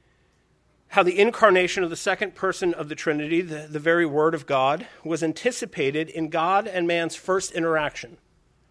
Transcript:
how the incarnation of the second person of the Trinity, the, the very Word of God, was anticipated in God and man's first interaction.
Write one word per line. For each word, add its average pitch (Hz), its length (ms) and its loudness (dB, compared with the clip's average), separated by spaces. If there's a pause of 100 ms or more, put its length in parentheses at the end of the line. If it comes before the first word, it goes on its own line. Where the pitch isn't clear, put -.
(880)
how 196 140 4
the 180 160 0
incarnation 196 640 4
of 165 60 -4
the 165 60 -10
second 190 380 -4
person 185 400 -2
of 156 140 -8
the 151 60 -8
Trinity, 156 480 -2
the, 156 260 -10
the 151 100 -6
very 165 280 4
Word 151 280 2
of 147 120 -6
God, 139 400 2 (180)
was 156 180 -4
anticipated 160 880 -2
in 160 220 -6
God 180 360 2
and 185 200 -2
man's 170 280 0
first - 380 -2
interaction. 165 640 -2 (540)